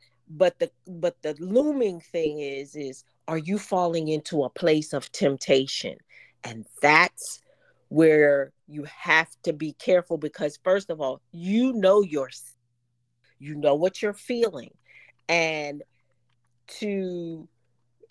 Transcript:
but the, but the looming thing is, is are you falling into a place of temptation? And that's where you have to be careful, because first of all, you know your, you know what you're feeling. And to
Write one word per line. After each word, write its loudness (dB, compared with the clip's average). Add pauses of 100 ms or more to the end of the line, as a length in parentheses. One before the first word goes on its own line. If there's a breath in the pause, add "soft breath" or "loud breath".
(280)
but 2
the, -2 (160)
but -6
the -6
looming 0
thing -4
is, -8
is -10 (240)
are -2
you -4
falling -2
into -2
a -4
place 0
of -8
temptation? 0 (460 soft breath)
And -14 (140)
that's 2 (460)
where 4 (160)
you -12
have 2 (140)
to -2
be -6
careful, 0
because -8
first 0
of -8
all, -6 (120)
you 0
know 4
your, -2 (1080)
you -12
know 4
what -2
you're 0
feeling. -4 (580 soft breath)
And -2 (960)
to -6 (640)